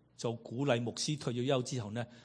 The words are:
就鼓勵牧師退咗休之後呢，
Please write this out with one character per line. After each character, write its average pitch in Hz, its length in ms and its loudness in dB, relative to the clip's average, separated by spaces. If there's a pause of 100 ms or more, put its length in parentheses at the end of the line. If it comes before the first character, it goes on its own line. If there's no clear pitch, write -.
(160)
就 117 200 -2
鼓 117 300 -4
勵 120 140 6
牧 117 140 -2
師 151 240 0
退 123 160 -2
咗 123 120 0
休 135 160 4
之 123 200 -2
後 104 80 -6
呢， 117 140 -2 (200)